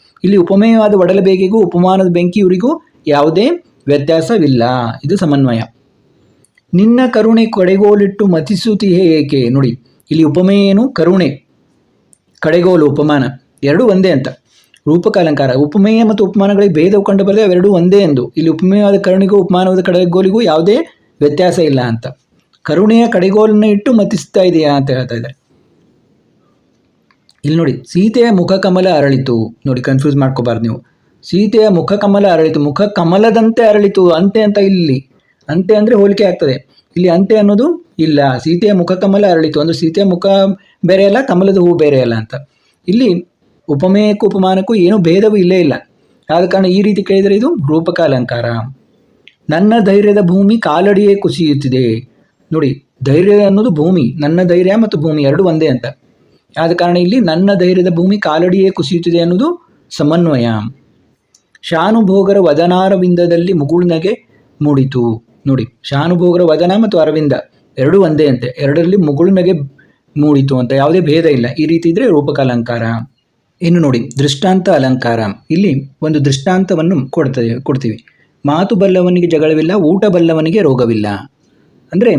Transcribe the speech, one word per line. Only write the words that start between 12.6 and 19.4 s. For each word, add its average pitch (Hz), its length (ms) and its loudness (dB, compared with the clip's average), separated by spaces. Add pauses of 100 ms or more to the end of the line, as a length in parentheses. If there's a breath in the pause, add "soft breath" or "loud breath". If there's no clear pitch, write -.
ಉಪಮಾನ, 147 340 -2 (380)
ಎರಡೂ 156 260 0
ಒಂದೇ 190 220 2
ಅಂತ. 139 180 -2 (600 soft breath)
ರೂಪಕ 175 300 0
ಅಲಂಕಾರ. 147 340 0
ಉಪಮೇಯ 196 500 0
ಮತ್ತು 214 240 0
ಉಪಮಾನಗಳಿಗೆ 196 480 0
ಭೇದವು 196 300 0
ಕಂಡು 196 200 0
ಬರದೆ 202 180 2
ಅವೆರಡೂ 185 280 2
ಒಂದೇ 185 280 2
ಎಂದು. 143 380 0
ಇಲ್ಲಿ 160 140 0
ಉಪಮೇಯವಾದ 196 480 2
ಕರುಣೆಗೂ 196 380 0
ಉಪಮಾನವಾದ 185 440 0